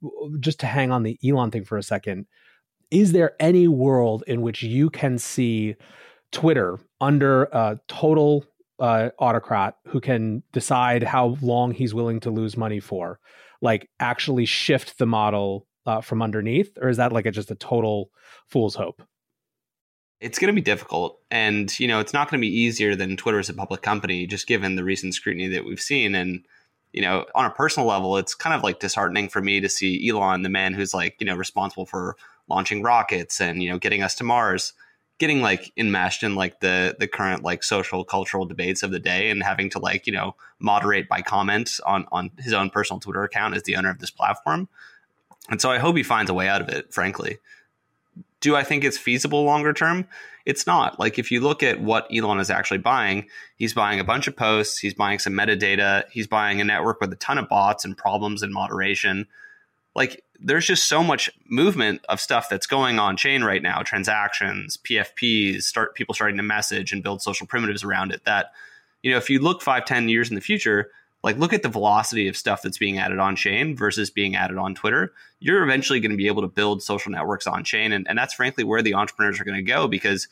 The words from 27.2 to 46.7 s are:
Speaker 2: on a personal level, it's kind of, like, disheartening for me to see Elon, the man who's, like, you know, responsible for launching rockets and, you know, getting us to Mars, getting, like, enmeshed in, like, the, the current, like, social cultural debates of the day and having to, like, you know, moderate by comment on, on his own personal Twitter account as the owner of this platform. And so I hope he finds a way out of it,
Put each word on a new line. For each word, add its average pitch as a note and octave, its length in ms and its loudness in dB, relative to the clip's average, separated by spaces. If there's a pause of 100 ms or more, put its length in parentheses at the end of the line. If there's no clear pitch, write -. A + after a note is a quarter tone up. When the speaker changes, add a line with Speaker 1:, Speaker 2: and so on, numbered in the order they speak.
Speaker 2:
on B2 120 2
a - 40 0
personal C#3+ 380 0
level, G2 300 2
it's F#2 160 -4
kind D#3+ 200 -2
of, C#3 80 -2
like, F#2+ 160 0
disheartening G2 520 -2
for G2+ 100 -2
me G2 200 0
to G2 100 0
see F#2 360 0
Elon, G2 360 2
the F#2+ 80 -2
man F#2+ 240 0
who's, G2 180 -4
like, F2 260 -2
you - 80 -4
know, F#2 80 -2
responsible F#2+ 520 -4
for F#2 280 -6 (320)
launching G2 360 -2
rockets G#2+ 580 0
and, F2+ 220 0
you F2 80 -2
know, F2+ 80 -4
getting G2+ 240 0
us F#2+ 140 -2
to - 80 -8
Mars, A#2 500 2 (440)
getting, D3+ 220 2
like, G2 380 0
enmeshed G2 440 0
in, G#2 120 0
like, F#2+ 260 -4
the, F2+ 400 2
the G#2+ 80 0
current, F#2+ 340 -2
like, F2 200 -2
social F#2+ 420 -2
cultural F#2+ 400 -2
debates F2+ 380 -4
of G2 80 -4
the F#2 80 -4
day F#2+ 320 0
and G2+ 120 -2
having G2 280 -2
to, - 80 -6
like, F#2+ 280 -2
you A2 60 -2
know, F#2+ 240 -4 (220)
moderate G2+ 500 2
by F#2 140 -2
comment G2+ 640 0
on, F2+ 260 0
on F#2 260 -4
his B2 140 -4
own G2 160 2
personal G2+ 320 -2
Twitter G2 240 -6
account G#2 300 -4
as F#2+ 80 -4
the F#2+ 140 -4
owner F#2+ 120 0
of F#2 100 -4
this - 120 -12
platform. D#3+ 580 -2 (800)
And A2+ 100 -4
so C3 120 2
I B2 80 2
hope E3 180 2
he C#3 60 2
finds G#2+ 280 0
a F#2 40 2
way F#2 140 0
out G2 120 2
of - 80 -6
it, - 240 -6